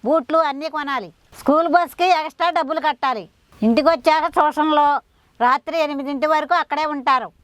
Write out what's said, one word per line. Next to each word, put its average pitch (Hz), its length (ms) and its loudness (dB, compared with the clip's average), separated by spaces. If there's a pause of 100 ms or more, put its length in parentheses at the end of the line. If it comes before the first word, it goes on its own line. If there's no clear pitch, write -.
బూట్లు 311 320 0 (100)
అన్నీ 285 260 -8
కొనాలి. 277 340 -6 (320)
స్కూల్ 320 340 2
బస్కి 349 340 0 (120)
ఎక్స్ట్రా 330 360 -4
డబ్బులు 311 300 -2
కట్టాలి. 254 380 -2 (420)
ఇంటికి 269 260 4
వచ్చాక 311 340 2 (100)
ట్యూషన్లో 302 520 2 (560)
రాత్రి 285 400 0
ఎనిమిదింటి 285 500 -4
వరకు 302 280 0
అక్కడే 294 220 -4 (100)
ఉంటారు. 254 340 -2 (160)